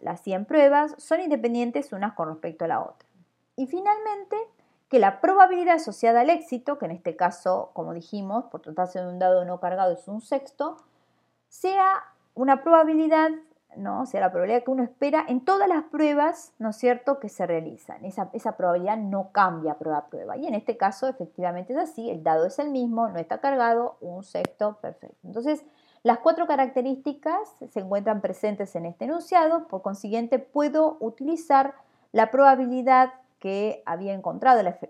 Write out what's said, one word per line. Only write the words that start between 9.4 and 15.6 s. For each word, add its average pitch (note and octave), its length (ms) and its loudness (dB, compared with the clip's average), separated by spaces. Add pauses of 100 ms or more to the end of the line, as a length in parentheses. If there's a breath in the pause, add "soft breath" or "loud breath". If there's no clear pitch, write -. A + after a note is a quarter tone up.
no F3 160 -8
cargado F#3 320 0
es E3+ 160 -12
un G#3+ 120 -10
sexto, C#4+ 580 -6 (680)
sea F#4+ 540 0 (320)
una C4+ 300 2
probabilidad, D#4+ 640 4 (460)
¿no? G3 260 -6
O C4 40 -8
sea, G3 140 -4
la F#3 100 2
probabilidad G3 340 0
que C4 60 -4
uno C4 120 0
espera C#4 460 -2
en B3 160 -2
todas G4 240 2